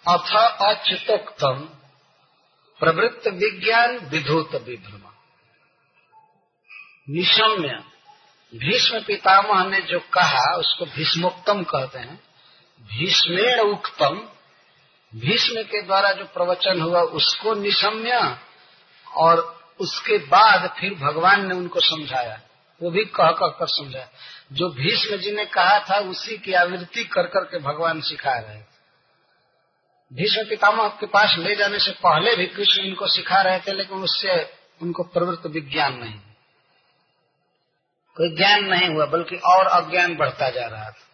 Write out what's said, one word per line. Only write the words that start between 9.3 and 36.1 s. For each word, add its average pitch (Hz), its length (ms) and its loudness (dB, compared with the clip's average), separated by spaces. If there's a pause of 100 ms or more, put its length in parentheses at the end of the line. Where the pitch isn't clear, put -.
ने 196 180 -2
जो 175 180 -4
कहा 151 560 2
उसको 170 300 -2
भीष्मोक्तम 170 760 -2
कहते 131 360 -6
हैं। 127 240 -18 (560)
भीष्मेण 175 800 0
उक्तम, 185 560 0 (1000)
भीष्म 220 480 -2
के 202 180 -6
द्वारा 190 300 2
जो 190 140 -6
प्रवचन 180 560 0
हुआ 175 200 2
उसको 165 540 0
निशम्य, 208 840 0 (800)
और 165 420 4 (220)
उसके 208 380 -2
बाद 180 600 6
फिर 196 140 -4
भगवान 170 540 2
ने 185 80 -4
उनको 180 240 -4
समझाया, 127 640 -2 (400)
वो 170 100 -4
भी 208 140 0
कह 170 260 4
कह 170 160 2
कर 156 200 -4
समझाया। 131 420 -6 (440)
जो 170 160 -2
भीष्म 190 480 -2
जी 202 140 -6
ने 208 140 -4
कहा 196 340 4
था 202 200 0
उसी 196 380 -8
की 185 160 -8
आवृत्ति 180 500 0
कर 180 200 0
कर 180 220 -2
के 175 140 -8
भगवान 156 420 -4
सिखा 139 320 -4
रहे 107 280 -10
थे। - 160 -20 (1400)
भीष्म 214 360 -2
पितामह 214 380 2
के 208 180 -10
पास 202 320 4
ले 196 180 -2
जाने 202 240 0
से 196 120 0
पहले 185 440 2
भी 180 120 0
कृष्ण 196 340 0
इनको 190 260 -6
सिखा 180 340 2
रहे 185 180 2
थे, 196 140 -6
लेकिन 190 240 -8
उससे 185 460 -2 (380)
उनको 170 220 -4
प्रवृत्त 175 420 -4
विज्ञान 147 480 -2
नहीं, 113 260 -14 (2000)